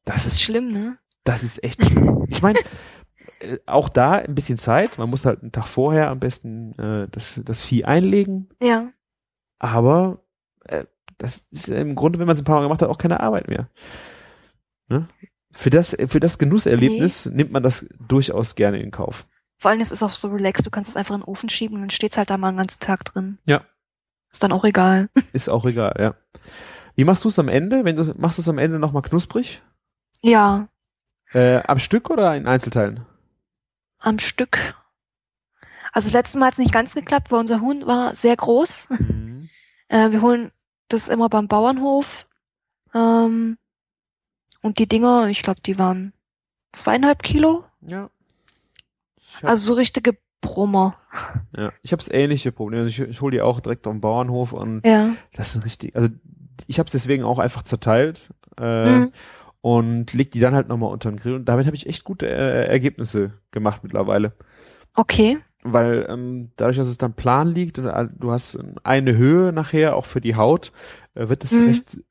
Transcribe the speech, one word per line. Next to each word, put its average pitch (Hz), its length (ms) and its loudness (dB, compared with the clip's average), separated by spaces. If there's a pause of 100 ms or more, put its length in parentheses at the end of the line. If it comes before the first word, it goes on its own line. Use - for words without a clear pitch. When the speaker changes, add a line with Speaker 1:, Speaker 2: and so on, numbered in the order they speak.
Speaker 1:
Das - 120 -6
Speaker 2:
Das - 100 -2
ist - 80 -2
Speaker 1:
ist - 80 2
Speaker 2:
schlimm, 233 260 -2
ne? 220 300 -6 (260)
Speaker 1:
Das 123 180 0
ist - 220 -8
echt - 180 -4
schlimm. - 460 4
Ich - 140 -6
mein, 208 140 4 (840)
äh, 127 260 -10
auch 139 220 2
da 135 240 4
ein 170 220 -2
bisschen 131 240 -4
Zeit. 160 400 0
Man 113 120 -4
muss 135 140 -4
halt 120 180 0
einen 113 100 -14
Tag 113 140 -6
vorher 151 440 0
am 131 100 -6
besten, 117 580 -10
äh, 107 320 -4
das, - 340 -12
das 113 180 -8
Vieh - 220 0
einlegen. 190 640 2 (140)
Speaker 2:
Ja. 233 260 2 (720)
Speaker 1:
Aber, 135 640 2 (420)
äh, 76 200 -8 (340)
das - 320 -10
ist 151 180 -14
im 143 280 -4
Grunde, 165 240 0
wenn 175 80 -2
man's 156 120 2
ein 139 40 -8
paar 151 120 2
Mal 143 60 2
gemacht 151 180 0
hat, 165 100 2
auch - 80 -6
keine 170 220 0
Arbeit 107 280 -2
mehr. - 200 -6 (1200)
Ne? 156 200 -2 (420)
Für - 200 -2
das, 165 260 4 (100)
für 143 140 2
das 170 180 0
Genusserlebnis 170 880 2
Speaker 2:
Nee. - 80 -10
Speaker 1:
nimmt 147 180 0
man 131 120 0
das 127 220 0 (120)
durchaus 123 560 0
gerne 101 240 2
in 107 140 -10
Kauf. - 340 -8 (340)
Speaker 2:
Vor 202 120 4
allem, 226 80 0
es 226 100 2
ist - 140 -2
auch 196 80 0
so - 160 -6
relaxed, 196 360 0
du 214 60 -10
kannst 202 180 -8
es - 80 -8
einfach 202 200 -6
in 196 60 -6
den - 40 -14
Ofen 196 220 -10
schieben 214 260 -6
und 202 80 -8
dann 196 80 -8
steht's - 260 -4
halt 202 140 0
da 196 80 -2
mal 190 100 -2
einen 185 100 -4
ganzen 190 200 0
Tag - 260 -4
drin. 190 400 -8
Speaker 1:
Ja. 147 200 2 (680)
Speaker 2:
Ist - 140 -4
dann 196 80 2
auch 185 120 -2
egal. 190 440 4 (120)
<laughs> - 120 -6
Speaker 1:
Ist - 160 -4
auch 117 160 0
egal, 117 340 0
ja. 110 160 0 (800)
Wie 135 100 4
machst 180 200 4
du's 214 160 0
am 139 80 2
Ende? 196 360 2
Wenn 165 120 0
du, 156 220 -2
machst 165 200 -2
du's 165 100 -2
am 147 100 0
Ende 160 200 0
nochmal 143 240 -2
knusprig? - 580 -4 (600)
Speaker 2:
Ja. 208 480 4 (640)
Speaker 1:
Äh, 123 340 4
am 139 140 2
Stück - 300 -2
oder 196 260 2
in 139 100 -6
Einzelteilen? 120 580 0 (960)
Speaker 2:
Am 214 220 -2
Stück. - 540 -4 (1160)
Also 202 160 2
das - 40 -4
letzte 240 260 0
Mal 262 100 4
hat's - 100 -4
nicht 247 140 2
ganz 226 220 0
geklappt, 285 380 -2
weil 226 80 2
unser 226 200 0
Huhn 277 260 -4
war 247 280 0
sehr 240 220 2
groß. - 540 0
Speaker 1:
Mhm. 127 640 -6
Speaker 2:
<laughs> - 40 -20 (320)
Äh, 220 220 4
wir 214 80 2
holen 240 320 2 (360)
das 226 200 0
immer 226 220 0
beim 208 180 0
Bauernhof. 269 760 0 (680)
Ähm, 226 640 2 (1040)
und 214 160 -4
die 220 80 4
Dinger, 233 420 4
ich 202 140 -4
glaub, - 200 -2
die 196 160 -4
waren 185 340 0 (600)
zweieinhalb 269 500 2
Kilo. 320 420 2 (160)
Speaker 1:
Ja. 180 300 -12 (1080)
Ich - 260 -20
hab - 80 0
Speaker 2:
Also 226 220 4
so 233 60 2
richtige 240 380 0 (240)
Brummer. 190 560 0 (600)
Speaker 1:
Ja, 107 160 -6 (100)
ich - 100 -4
hab's - 160 -4
ähnliche 139 440 0
Probleme. 113 320 -6
Also 117 40 0 (140)
ich, 117 60 -6
ich 117 120 -12
hol 139 100 -2
die 120 100 0
auch 120 200 0
direkt 117 260 -8
am 107 140 -6
Bauernhof 123 520 -2
und 110 340 -8
Speaker 2:
Ja. 220 240 4 (240)
Speaker 1:
das - 180 -8
sind 110 120 -6
richtig, - 320 -10
also 117 120 2 (580)
ich 139 120 -6
hab's 160 140 -2
deswegen 131 320 -2
auch 120 140 -2
einfach 120 240 -2
zerteilt, 123 680 0 (320)
äh, 117 240 -2 (160)
Speaker 2:
Mhm. 254 120 0 (480)
Speaker 1:
und 117 520 0
leg 135 200 0
die 117 80 -2
dann 127 140 4
halt 135 140 2
nochmal 117 240 -4
unter 110 180 -6
den 104 80 -8
Grill 123 160 -6
und 131 120 -10
damit 127 200 2
hab 151 80 0
ich 139 120 -12
echt - 180 -10
gute, - 240 -8
äh, 127 380 -2
Ergebnisse 113 640 -2 (200)
gemacht 107 300 -4
mittlerweile. 101 500 -2 (640)
Speaker 2:
Okay. 226 440 2 (260)
Speaker 1:
Weil, 117 440 2
ähm, 123 480 -10
dadurch, 123 200 0
dass 135 100 -2
es 123 120 -6
dann 120 160 -4
plan 135 380 2
liegt 165 280 -4
und, 127 60 -6
äh, 113 200 -4 (100)
du 120 140 -6
hast, 120 240 -6
ähm, - 300 -14
eine 131 320 2
Höhe 170 360 4
nachher 156 440 0
auch - 100 -4
für - 140 -6
die 113 160 -2
Haut, 117 340 2 (440)
äh, 113 140 -6
wird 131 140 -2
es 131 80 -6
Speaker 2:
Mhm. 233 160 6
Speaker 1:
recht, 240 320 0 (120)